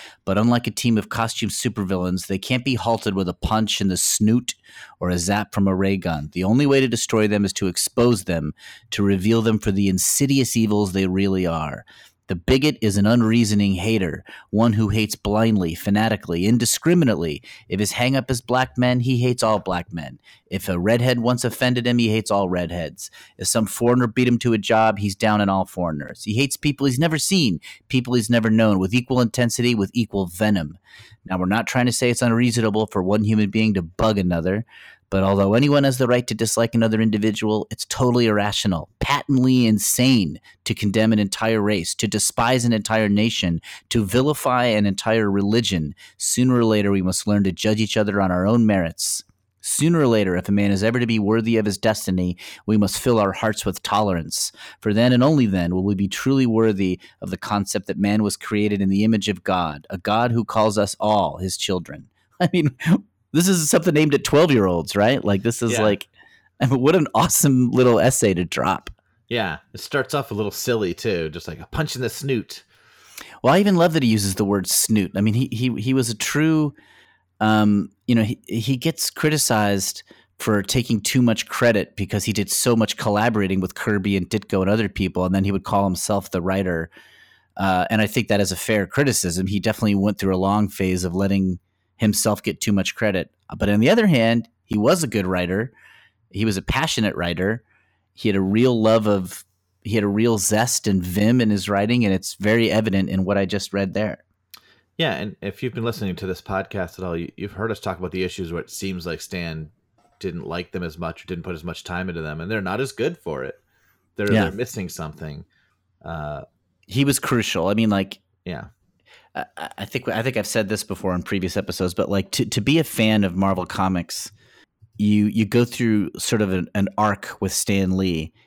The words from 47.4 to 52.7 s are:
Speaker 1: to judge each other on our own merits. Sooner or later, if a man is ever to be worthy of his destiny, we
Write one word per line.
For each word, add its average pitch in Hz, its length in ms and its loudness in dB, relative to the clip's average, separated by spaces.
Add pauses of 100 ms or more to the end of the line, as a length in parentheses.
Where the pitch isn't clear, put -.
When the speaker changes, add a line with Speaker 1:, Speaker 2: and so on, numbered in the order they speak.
Speaker 1:
to 95 60 2
judge 107 280 0
each 110 180 0
other 101 240 0
on 92 100 2
our 90 140 0
own 113 220 4
merits. 90 560 -2 (380)
Sooner 165 380 2
or 139 80 4
later, 104 280 2
if 90 120 -2
a 101 40 0
man 101 180 4
is 98 140 2
ever 117 160 0
to 120 80 0
be 110 100 2
worthy 110 400 2
of 107 80 2
his 101 140 -2
destiny, 90 580 0 (300)
we 107 100 4